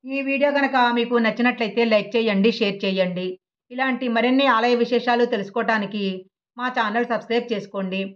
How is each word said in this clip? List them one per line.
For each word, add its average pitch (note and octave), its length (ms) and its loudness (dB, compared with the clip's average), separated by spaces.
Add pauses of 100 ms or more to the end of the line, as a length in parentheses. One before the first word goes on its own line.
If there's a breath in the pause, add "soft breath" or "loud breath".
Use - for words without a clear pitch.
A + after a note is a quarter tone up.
(160)
ఈ - 20 -2 (120)
వీడియో C#4 280 2
గనక C4+ 180 0 (240)
మీకు A#3+ 160 0 (100)
నచ్చినట్లయితే A#3 560 0 (120)
లైక్ G3+ 220 2
చేయండి, A3 340 4 (100)
షేర్ G3+ 260 0
చేయండి. F#3 420 -2 (480)
ఇలాంటి C4 400 -2
మరిన్ని B3+ 400 4
ఆలయ A#3+ 280 2
విశేషాలు A#3+ 420 2 (100)
తెలుసుకోవటానికి G#3 720 -2 (520)
మా B3 100 -4 (100)
ఛానల్ A#3 340 0
సబ్స్క్రైబ్ A#3 420 -2
చేసుకోండి. F#3+ 480 -4 (140)